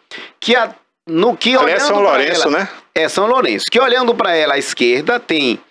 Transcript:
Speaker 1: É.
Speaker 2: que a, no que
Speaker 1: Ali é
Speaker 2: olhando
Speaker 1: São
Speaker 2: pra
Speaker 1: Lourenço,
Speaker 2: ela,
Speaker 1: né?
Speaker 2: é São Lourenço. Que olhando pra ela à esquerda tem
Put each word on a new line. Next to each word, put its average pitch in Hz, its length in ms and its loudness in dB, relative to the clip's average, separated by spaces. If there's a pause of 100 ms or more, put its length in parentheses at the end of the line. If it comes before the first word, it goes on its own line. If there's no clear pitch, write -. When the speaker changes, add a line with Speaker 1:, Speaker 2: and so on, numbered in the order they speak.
(120)
Speaker 1:
É. - 60 -14 (220)
Speaker 2:
que 240 160 0
a, 226 160 0 (360)
no 175 300 0
que 226 180 -2
Speaker 1:
Ali - 20 4
é 262 80 2
Speaker 2:
olhando 202 160 0
Speaker 1:
São 277 200 0
Speaker 2:
pra 196 80 2
Speaker 1:
Lourenço, 147 380 0
Speaker 2:
ela, 147 100 0
Speaker 1:
né? 190 100 -4 (280)
Speaker 2:
é 160 120 0
São 196 200 0
Lourenço. 208 440 0
Que 233 80 2
olhando 247 360 2
pra 196 200 0
ela 147 200 0
à - 20 0
esquerda 139 640 0
tem 151 400 -2 (120)